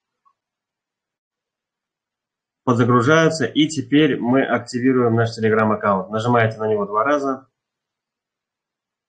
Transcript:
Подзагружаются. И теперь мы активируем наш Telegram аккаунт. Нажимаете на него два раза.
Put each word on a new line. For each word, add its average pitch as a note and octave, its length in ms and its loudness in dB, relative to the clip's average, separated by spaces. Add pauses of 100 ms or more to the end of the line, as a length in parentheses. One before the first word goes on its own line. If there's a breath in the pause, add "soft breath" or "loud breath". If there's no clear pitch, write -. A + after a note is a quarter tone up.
(2750)
Подзагружаются. B2 800 2
И C#3+ 220 0
теперь C#3+ 520 0
мы B2 240 0
активируем A#2+ 760 0
наш A2+ 220 -2
Telegram A2 360 2
аккаунт. G2 340 -2
Нажимаете A2 480 0
на A2 100 -6
него G#2 200 -2
два G#2+ 180 -2
раза. C#3 420 -4 (1600)